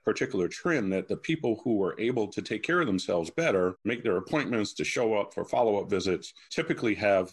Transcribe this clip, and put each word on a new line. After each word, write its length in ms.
particular 420
trend, 460
that 160
the 80
people 480
who 180
are 160
able 300
to 140
take 200
care 180
of 60
themselves 440
better, 540
make 180
their 160
appointments 560
to 100
show 300
up 180
for 120
follow-up 440
visits, 460
typically 460
have 360